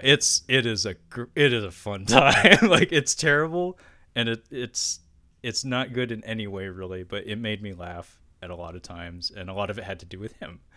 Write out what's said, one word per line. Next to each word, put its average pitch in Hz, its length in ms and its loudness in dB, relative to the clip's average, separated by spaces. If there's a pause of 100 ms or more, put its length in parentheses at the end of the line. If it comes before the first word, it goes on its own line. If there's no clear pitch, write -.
it's, - 420 4
it 127 200 2
is 110 180 -2
a 98 80 -4 (160)
gr-, 120 160 -10 (100)
it 143 200 6
is 107 100 -2
a 92 60 -8
fun 98 340 -8
<laughs> - 20 -10
time. 139 640 8
Like, 175 240 4
it's 147 220 2
terrible, 160 640 0 (360)
and 117 140 0
it, 113 220 -4
it's, - 500 -6 (420)
it's 117 220 -4
not 127 300 -4
good 123 180 -2
in 110 120 -8
any 110 220 -6
way, 98 220 -8
really, 92 340 -10
but 98 240 -8
it 107 120 -6
made 107 240 -4
me 101 100 -10
laugh 87 460 -14 (240)
at 90 80 -10
a 90 60 -10
lot 85 180 -12
of 87 80 -14
times, 85 480 -12
and 95 200 -12
a - 20 -10
lot 101 160 -2
of 107 100 -8
it 104 60 -10
had 92 160 -10
to 87 60 -18
do 92 120 -14
with 107 180 -12
him. - 240 -16 (160)